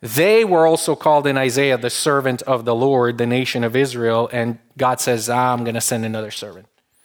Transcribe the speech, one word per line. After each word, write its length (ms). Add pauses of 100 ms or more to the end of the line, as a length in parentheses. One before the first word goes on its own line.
They 420
were 240
also 280
called 300
in 120
Isaiah 400
the 120
servant 540
of 220
the 100
Lord, 420
the 80
nation 380
of 120
Israel, 560
and 280 (180)
God 220
says, 300
"Ah, 240
I'm 100
gonna 180
send 240
another 260
servant. 360 (380)